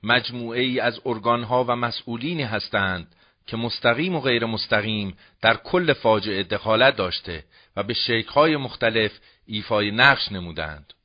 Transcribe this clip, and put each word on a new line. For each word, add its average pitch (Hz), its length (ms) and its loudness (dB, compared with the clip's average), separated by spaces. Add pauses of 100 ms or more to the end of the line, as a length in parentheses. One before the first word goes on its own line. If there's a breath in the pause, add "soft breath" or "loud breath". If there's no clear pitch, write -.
مجموعه 120 580 -2
ای 127 180 0
از 113 260 0
ارگان‌ها 120 580 0
و 120 120 0
مسئولینی 120 680 -4
هستند 101 720 -2 (320 soft breath)
که 113 100 -8
مستقیم 120 580 0
و 147 60 -2
غیر 120 240 2
مستقیم 107 720 -2 (240 soft breath)
در 110 160 4
کل 175 360 0
فاجعه 107 500 2
دخالت 110 520 2
داشته 87 480 -6 (320 soft breath)
و 101 80 -2
به 110 100 -4
شکل‌های 143 640 2
مختلف 113 540 0 (340 soft breath)
ایفای 104 460 -2
نقش 127 400 4
نمودند. 80 600 -10 (120)